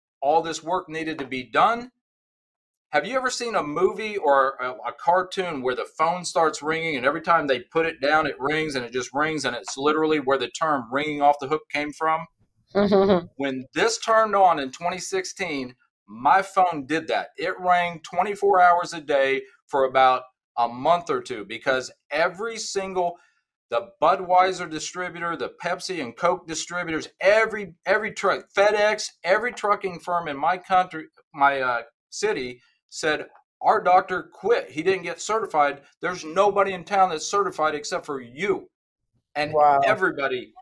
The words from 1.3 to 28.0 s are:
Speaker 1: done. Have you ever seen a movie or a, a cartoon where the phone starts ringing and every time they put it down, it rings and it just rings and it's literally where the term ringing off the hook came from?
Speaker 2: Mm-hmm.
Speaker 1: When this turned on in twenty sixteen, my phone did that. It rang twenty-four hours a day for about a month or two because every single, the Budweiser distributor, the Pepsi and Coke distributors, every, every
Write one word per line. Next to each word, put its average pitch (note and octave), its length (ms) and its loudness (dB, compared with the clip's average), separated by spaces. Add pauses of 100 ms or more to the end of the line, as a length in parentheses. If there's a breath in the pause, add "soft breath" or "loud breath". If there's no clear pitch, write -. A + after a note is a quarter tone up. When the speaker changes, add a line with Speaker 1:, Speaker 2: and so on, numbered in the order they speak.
Speaker 1:
done. G3+ 480 0 (1000)
Have D3+ 140 0
you A#3+ 100 -4
ever C4 140 -2
seen A#3 260 -4
a E3+ 80 2
movie G3 540 -2
or C#3 440 4
a, B2+ 100 -4
a A#2 220 -10
cartoon F3+ 680 -2
where B2 140 0
the A2+ 120 -6 (100)
phone E3+ 280 0
starts D#3+ 360 0
ringing D#3+ 360 -4
and A#2+ 80 -4
every D3+ 160 0
time D#3+ 260 2
they B2+ 120 2
put D#3+ 260 -2
it D#3+ 160 -6
down, D3+ 240 2
it C3+ 140 -6
rings D3+ 360 -2
and B2 100 -4
it A#2 80 -10
just B2+ 200 -6
rings D3+ 320 -2
and B2 100 -2
it's - 220 -10
literally D#3 420 2
where C3+ 180 2
the - 120 -4
term D3 420 -2
ringing D3 300 -4
off C#3+ 180 4
the C3+ 80 -6
hook D#3 240 -2
came D3 220 -4
from? D#3+ 320 -2 (480)
Speaker 2:
Mm-hmm. G3 640 4
Speaker 1:
When C3 380 -4
this A3+ 260 0
turned A3 360 2
on F3+ 240 6
in C3 120 -6
twenty F3 260 -4
sixteen, F3 800 -6 (320)
my C3 340 2
phone F3 460 0
did D#3+ 200 -2
that. G2+ 300 -2
It F3 220 -4
rang F3 420 0
twenty-four G3 580 0
hours F3 340 4
a E3+ 80 -10
day C3+ 420 0 (240 loud breath)
for C3+ 180 2
about B2+ 380 4 (340)
a A#2+ 100 2
month C#3+ 420 0
or C#3+ 120 -2
two A2 240 -10
because B2+ 460 -4 (200)
every F3+ 460 -2
single, F#3 600 -4 (520 soft breath)
the A#2 220 -4 (100)
Budweiser F3+ 680 2
distributor, E3+ 680 -8
the A#2+ 160 -8 (100)
Pepsi F3 380 -6
and A#2 160 -10
Coke - 300 -2
distributors, D#3+ 600 -6 (140)
every, G#3 520 2 (120)
every G#3 260 0